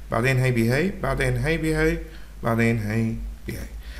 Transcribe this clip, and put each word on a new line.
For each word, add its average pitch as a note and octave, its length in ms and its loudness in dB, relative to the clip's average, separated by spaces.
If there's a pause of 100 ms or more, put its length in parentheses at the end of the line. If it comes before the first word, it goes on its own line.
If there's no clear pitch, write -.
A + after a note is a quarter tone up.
(120)
بعدين B2 280 2
هي B2+ 120 4
بهي، B2 400 2 (120)
بعدين C3+ 340 0
هي D3+ 200 0
بهي، D#3 420 2 (440)
بعدين A#2 360 4
هي A2+ 360 0 (320)
بهي، - 200 -8 (320)